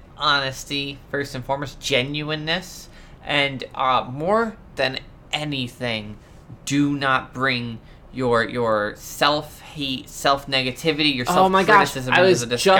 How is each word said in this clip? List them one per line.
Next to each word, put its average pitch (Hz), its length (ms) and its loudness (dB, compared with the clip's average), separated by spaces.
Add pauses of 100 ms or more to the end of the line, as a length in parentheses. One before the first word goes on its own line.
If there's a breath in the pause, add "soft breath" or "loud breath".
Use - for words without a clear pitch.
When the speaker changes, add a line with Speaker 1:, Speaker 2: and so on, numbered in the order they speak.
(180)
Speaker 1:
honesty, 139 840 -2 (120)
first 143 240 -4
and 127 80 -8
foremost, 139 360 -6
genuineness, 151 1080 -4 (360 loud breath)
and, 139 400 -2 (100)
uh, 131 380 2
more 202 440 -2 (200)
than 131 240 -2 (340)
anything, 123 840 -4 (480 loud breath)
do 143 320 2
not 131 360 0
bring 120 460 -4 (340 loud breath)
your, 120 340 2
your 110 480 0
self-hate, 147 1120 -4
self-negativity, 139 1080 0
your 123 120 -2
Speaker 2:
Oh 185 220 4
my 190 140 4
gosh, 190 280 6
Speaker 1:
self-criticism 131 220 -2
Speaker 2:
I 160 60 6
Speaker 1:
into 185 100 8
Speaker 2:
was 147 120 4
Speaker 1:
the 120 140 -2
Speaker 2:
just - 80 -2 (160)